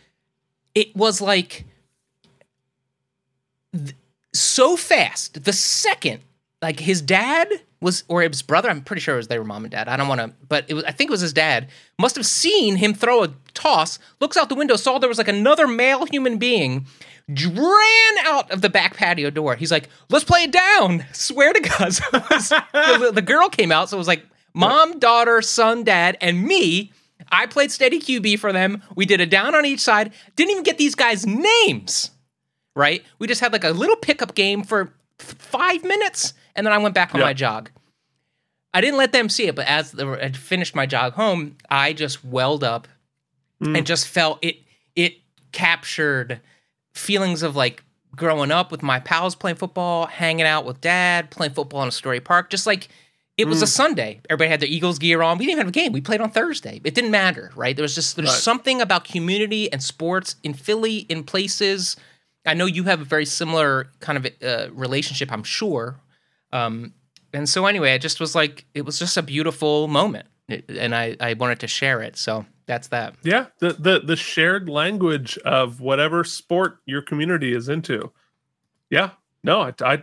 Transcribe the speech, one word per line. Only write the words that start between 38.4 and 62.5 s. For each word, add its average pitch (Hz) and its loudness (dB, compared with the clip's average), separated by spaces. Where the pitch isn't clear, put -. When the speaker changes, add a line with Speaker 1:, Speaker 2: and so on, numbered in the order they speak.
Speaker 1:
I 185 4
didn't 277 2
let 262 2
them 240 4
see 214 -2
it, 151 -2
but 139 -4
as 147 0
the, 139 -6
I 135 -4
finished 180 -4
my 139 0
jog 127 -2
home, 175 -2
I 139 2
just 151 -6
welled 131 0
up 117 -4
Speaker 2:
Mm. 156 0
Speaker 1:
and 165 0
just 170 -2
felt 160 0
it. 165 -4
It 170 0
captured 147 -2
feelings 185 -2
of, 151 -4
like, 127 -2
growing 151 0
up 175 0
with 156 -10
my 131 0
pals 170 -2
playing 175 -4
football, 175 -4
hanging 165 0
out 156 0
with 127 -12
dad, 175 0
playing 151 -4
football 139 -6
in 127 -2
Astoria 123 -6
Park. 175 0
Just, 190 -4
like, 196 -2
it - -6
was 160 0
a 214 2
Speaker 2:
Mm. - 2
Speaker 1:
Sunday. 135 0
Everybody 160 2
had 151 0
their 143 -2
Eagles 165 -2
gear 165 2
on. 170 2
We 233 -4
didn't 339 0
even 214 0
have - -6
a 180 -6
game. 294 0
We 135 -4
played 214 -2
on 220 -4
Thursday. 226 -4
It 147 -4
didn't 240 0
matter, 190 0
right? 123 -4
There 147 -4
was 143 -4
just, - -6
there's 151 -4
Speaker 2:
Right. 123 2
Speaker 1:
something 247 0
about 185 0
community 202 -4
and 135 -6
sports 180 -6
in 151 -8
Philly, 214 -4
in 160 -6
places. 196 -4
I 160 0